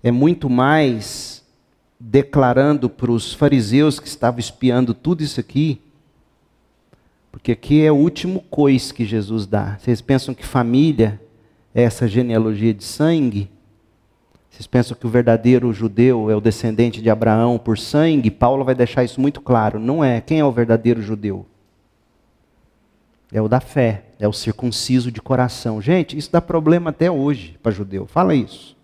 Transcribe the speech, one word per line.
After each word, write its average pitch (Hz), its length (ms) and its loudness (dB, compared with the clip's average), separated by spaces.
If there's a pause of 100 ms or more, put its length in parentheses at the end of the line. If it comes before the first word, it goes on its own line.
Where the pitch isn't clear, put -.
É 123 80 2
muito 143 400 0
mais 127 920 0 (560)
declarando 135 920 2
pros 120 420 -2
fariseus 139 640 2
que - 80 -18
estavam 117 320 -2
espiando 123 540 0
tudo 156 300 -2
isso 143 180 -6
aqui, 143 400 -2 (1600)
porque - 160 -4
aqui 151 320 2
é 156 80 4
o 147 40 4
último 175 440 -2
coice 139 520 0
que 120 120 -6
Jesus 107 420 -4
dá. 101 320 -4
Vocês 120 220 -2
pensam 131 340 -2
que - 100 -18
família 120 760 2 (540)
é 120 80 2
essa 117 260 0
genealogia 110 640 0
de 101 100 -8
sangue? 135 680 -2 (1000)
Vocês - 160 -20
pensam 123 300 -2
que - 100 -10
o 113 40 -2
verdadeiro 120 600 4
judeu 110 600 2
é 107 40 4
o 107 60 0
descendente 113 600 0
de 113 80 2
Abraão 113 480 2
por 110 180 -2
sangue? 147 540 0
Paulo 131 340 0
vai 127 100 0
deixar 123 300 0
isso 123 160 -8
muito 139 220 -2
claro. 107 360 0
Não 131 240 -2
é. 123 200 0
Quem 156 180 -2
é 151 40 2
o 139 60 2
verdadeiro 113 520 0
judeu? 101 420 -8 (1900)
É 107 120 -2
o 107 60 -2
da 123 120 2
fé, 113 460 -2 (120)
é 107 80 -2
o 104 60 0
circunciso 120 800 -4
de 110 80 -12
coração. 120 640 -4
Gente, 156 340 0
isso 147 160 -10
dá 170 80 2
problema 170 480 0
até 160 220 -2
hoje 135 520 -4
pra 113 80 0
judeu. 98 360 -8
Fala 180 280 0
isso. - 500 -6